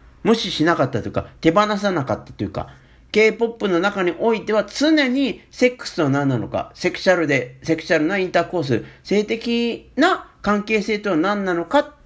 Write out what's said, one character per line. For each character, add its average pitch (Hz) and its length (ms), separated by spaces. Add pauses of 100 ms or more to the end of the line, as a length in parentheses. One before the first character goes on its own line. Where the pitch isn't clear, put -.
(220)
無 220 120
視 208 160
し 151 140
な 170 100
か 151 100
っ 127 60
た 107 120
と 104 60
い - 20
う - 20
か、 - 160 (120)
手 160 120
放 208 240
さ 196 160
な 147 120
か 110 100
っ 104 100
た - 80
と - 100
い 95 60
う - 20
か、 - 200 (420)
K- 214 200
ポ 226 140
ッ - 40
プ 208 180
の 170 120
中 196 220
に 175 160
お 226 160
い 190 100
て 208 80
は 208 120
常 294 440
に 254 320 (100)
セ - 180
ッ 247 80
ク - 120
ス - 60
と 170 80
は 139 80
何 139 180
な 127 100
の 95 100
か、 - 260
セ 185 160
ク - 80
シ - 100
ャ 180 80
ル 160 100
で、 139 360
セ 160 140
ク 156 60
シ 175 120
ャ 160 40
ル 151 80
な 196 120
イ 185 80
ン 160 60
タ 175 100
ー 170 80
コ 180 80
ー 143 60
ス、 117 200 (200)
性 202 200
的 233 720
な 330 320 (140)
関 208 220
係 214 180
性 214 160
と 208 120
は 170 60
何 196 280
な 180 100
の 170 100
か 277 140
っ - 160 (120)